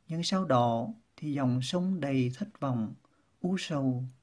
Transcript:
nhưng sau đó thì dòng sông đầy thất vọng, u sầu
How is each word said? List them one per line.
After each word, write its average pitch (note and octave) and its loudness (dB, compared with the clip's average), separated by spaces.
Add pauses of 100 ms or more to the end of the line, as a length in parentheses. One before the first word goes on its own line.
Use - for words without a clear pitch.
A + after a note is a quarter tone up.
nhưng E3 -4
sau F#3+ 0
đó A#2+ 4 (280)
thì D3+ -4
dòng B2+ 2
sông F3+ 0
đầy C3 2
thất - -8
vọng, A#2+ -2 (460)
u F3+ 0
sầu C3 0 (180)